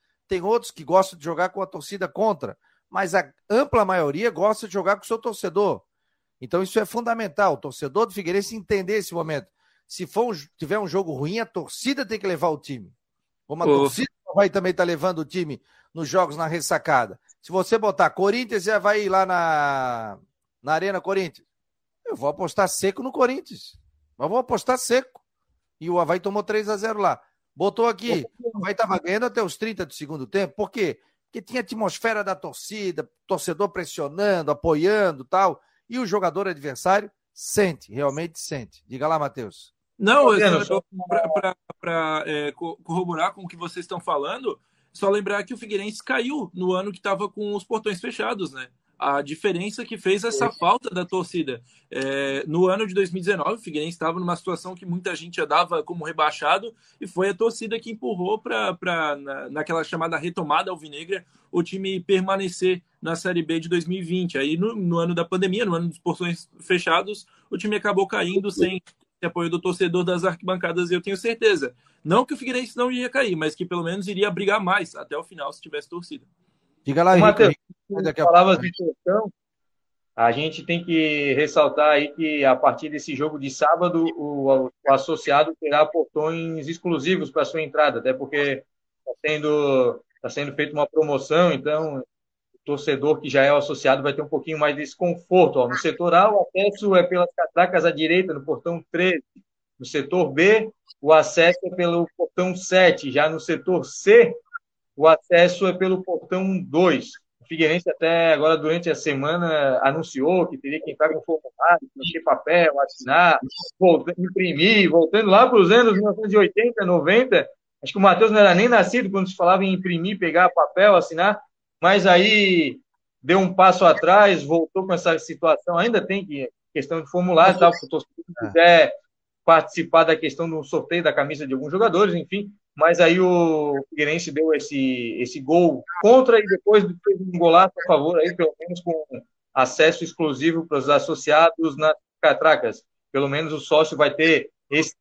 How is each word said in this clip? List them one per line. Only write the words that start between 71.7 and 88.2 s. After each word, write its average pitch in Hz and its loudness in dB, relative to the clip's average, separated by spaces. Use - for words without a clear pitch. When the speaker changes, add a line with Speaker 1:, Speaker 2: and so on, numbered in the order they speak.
Speaker 2:
Não 208 2
que - -10
o - -8
Figueirense 254 -8
não 247 -2
ia 247 -4
cair, 247 -2
mas 156 -4
que 180 -8
pelo 175 -6
menos 185 -6
iria 202 -2
brigar 196 -2
mais 190 -2
até 147 -12
o 165 -10
final 143 -12
se - -20
tivesse 147 -12
torcida. 170 -16
Speaker 1:
Diga 143 0
lá, 185 6
Speaker 3:
Ô, 185 8
Speaker 1:
Henrique, 196 8
Speaker 3:
Matheus, 202 6
Speaker 1:
Henrique, - -4
Speaker 3:
tu 196 -6
Speaker 1:
daqui 156 -4
a - 0
Speaker 3:
falavas 175 6
Speaker 1:
pouco. 175 -6
Speaker 3:
de - -20
torcedor, 185 -4
a 117 2
gente 151 -6
tem 170 -4
que 151 0
ressaltar 151 2
aí 147 2
que 151 -4
a 127 6
partir 143 0
desse 147 -10
jogo 151 -6
de 139 -10
sábado, 165 0
o, 135 0
o - -10
associado 147 2
terá 151 2
portões 160 -4
exclusivos 170 -2
pra 151 -2
sua 160 -6
entrada, 143 0
até 131 -2
porque 139 -4